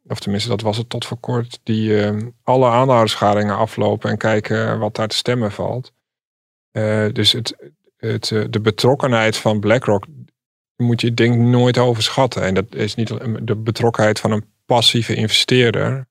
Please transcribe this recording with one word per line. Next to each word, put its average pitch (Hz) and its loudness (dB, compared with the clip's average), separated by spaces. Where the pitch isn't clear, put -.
Of 104 -8
tenminste, 101 -4
dat 117 -2
was 107 -2
het 117 -6
tot 120 -8
voor 117 -8
kort. 120 -6
Die, 110 0
ehm, 104 0
alle 127 4
aandeelhoudersvergaderingen 110 2
aflopen 107 -2
en 107 -4
kijken 110 -2
wat 107 -4
daar 110 -2
te - -8
stemmen 120 -2
valt. 113 -8
Eh, 107 0
dus 107 2
het, 117 -6
het, 110 -6
eh, 107 0
de 110 -2
betrokkenheid 110 2
van 107 0
BlackRock 104 2
moet 120 0
je, 117 0
denk 120 4
ik, 117 4
nooit 123 4
overschatten. 123 0
En 95 0
dat 95 0
is 107 -4
niet 113 -2
de 117 -2
betrokkenheid 110 0
van 107 0
een 107 -2
passieve 117 2
investeerder. 117 0